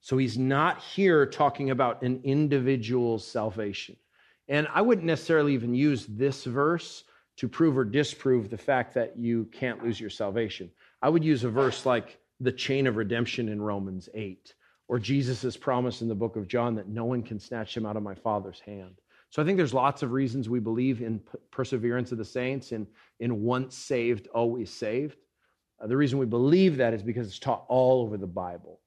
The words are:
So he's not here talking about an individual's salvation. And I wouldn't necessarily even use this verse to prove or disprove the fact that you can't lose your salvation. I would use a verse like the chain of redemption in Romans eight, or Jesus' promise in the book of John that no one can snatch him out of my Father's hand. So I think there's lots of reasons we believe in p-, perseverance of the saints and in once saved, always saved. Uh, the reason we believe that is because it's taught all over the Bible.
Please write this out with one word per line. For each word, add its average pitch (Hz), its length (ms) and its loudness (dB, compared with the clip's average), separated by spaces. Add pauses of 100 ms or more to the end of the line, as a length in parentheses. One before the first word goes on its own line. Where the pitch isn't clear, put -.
So 131 160 0
he's 120 180 0
not 139 460 2
here 175 420 4
talking 139 460 0
about 127 320 0
an 127 220 0
individual's 127 1000 2
salvation. 107 680 -6 (520)
And 147 260 0
I 175 80 4
wouldn't 214 240 4
necessarily 151 480 2
even 120 200 0
use 135 320 2
this 131 380 -2
verse 143 600 -2 (340)
to 123 100 -4
prove 156 300 2
or 131 80 2
disprove 127 640 0
the 113 80 -10
fact 127 360 0
that 117 220 -2
you 117 300 0
can't 117 360 -6
lose 117 160 -2
your 107 120 -8
salvation. 101 600 -4 (300)
I - 80 2
would 160 160 4
use 139 200 2
a 127 40 0
verse 127 380 0
like 120 320 0 (220)
the 127 120 0
chain 135 340 0
of 113 100 2
redemption 117 520 -2
in 104 140 -6
Romans 98 500 -6
eight, 101 400 -12 (360)
or 123 100 0
Jesus' 127 580 -2
promise 123 460 -2
in 113 60 -2
the 113 60 -2
book 107 220 -4
of 104 100 -6
John 120 280 0
that 101 140 -8
no 113 180 -6
one 123 160 -2
can 107 180 -10
snatch 113 340 -10
him 110 120 -4
out 107 100 -6
of 107 60 -4
my 101 120 -8
Father's 98 460 -4
hand. 95 400 -16 (300)
So 151 120 -2
I 147 40 2
think 196 100 2
there's 147 180 2
lots 135 280 2
of 123 100 -2
reasons 127 360 0
we 120 120 0
believe 117 420 0
in 113 160 -4
p-, - 200 -14 (120)
perseverance 120 640 -2
of 117 60 -6
the 110 60 -6
saints 127 460 -6
and 107 160 -6 (320)
in 117 240 -2
once 123 340 0
saved, 120 520 -2
always 117 420 -2
saved. 123 460 -4 (680)
Uh, 110 60 -8
the 123 80 0
reason 139 240 2
we 131 60 0
believe 143 500 6
that 120 180 2
is 101 80 -6
because 113 240 -4
it's 95 140 -14
taught 120 260 -2
all 127 360 4
over 107 140 -4
the 95 120 -6
Bible. 87 580 -10